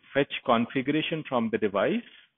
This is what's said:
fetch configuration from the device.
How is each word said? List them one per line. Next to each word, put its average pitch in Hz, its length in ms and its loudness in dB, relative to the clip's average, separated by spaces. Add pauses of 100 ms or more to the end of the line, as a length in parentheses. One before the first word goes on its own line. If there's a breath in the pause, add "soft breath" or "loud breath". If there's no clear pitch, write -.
(140)
fetch 139 180 0 (140)
configuration 139 840 0
from 117 220 0
the 107 80 0
device. 110 540 0 (260)